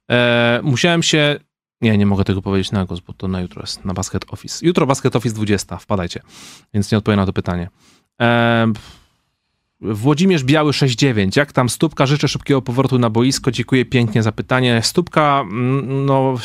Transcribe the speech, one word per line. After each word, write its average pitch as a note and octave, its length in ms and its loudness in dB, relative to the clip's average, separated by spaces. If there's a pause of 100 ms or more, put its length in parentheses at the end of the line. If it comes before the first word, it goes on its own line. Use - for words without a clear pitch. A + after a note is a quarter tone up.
(100)
E, A#2+ 520 2
musiałem E3+ 400 2
się, D3 380 0 (400)
nie, A2 180 2
nie G2+ 80 4
mogę G2 180 2
tego F#2+ 180 0
powiedzieć G2 300 -2
na G2 120 -2
głos, F2 160 -8
bo - 120 -20
to - 160 -8
na F#2 120 -4
jutro F2 220 -10
jest, - 220 -12
na F#2+ 100 -6
Basket F#2+ 340 -6
Office. - 380 -10
Jutro F3 200 2
Basket C3+ 300 0
Office A#2 180 -2
dwudziesta, G#2 440 -4
wpadajcie, F#2 440 -6 (520)
więc G2+ 180 -2
nie A2 60 2
odpowiem G2+ 220 2
na F#2+ 60 2
to F#2+ 60 -2
pytanie. F2+ 380 -6 (500)
E, A#2 460 2 (1120)
Włodzimierz C#3+ 640 0
Biały D3+ 280 2
sześć C3 240 0
dziewięć: G#2+ 400 2
„Jak C#3 160 2
tam B2+ 160 2
stópka? D3+ 380 0
Życzę C#3+ 220 0
szybkiego - 340 0
powrotu B2+ 360 0
na A#2+ 120 2
boisko. B2+ 400 0
Dziękuję B2 340 0
pięknie A#2+ 380 2
za G#2+ 100 0
pytanie”. A#2+ 500 0
Stópka, D3 580 0
mm, C3 680 -2
no, C3+ 280 2 (100)